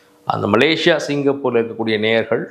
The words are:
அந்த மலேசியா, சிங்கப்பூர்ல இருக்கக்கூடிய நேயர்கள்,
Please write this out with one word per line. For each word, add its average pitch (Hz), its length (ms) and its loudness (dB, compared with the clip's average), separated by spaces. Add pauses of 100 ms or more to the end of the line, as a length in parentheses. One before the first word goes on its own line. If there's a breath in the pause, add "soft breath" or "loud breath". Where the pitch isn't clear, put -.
(240 soft breath)
அந்த 107 220 0
மலேசியா, 151 640 2
சிங்கப்பூர்ல 139 520 0
இருக்கக்கூடிய 110 380 -4
நேயர்கள், 113 520 -2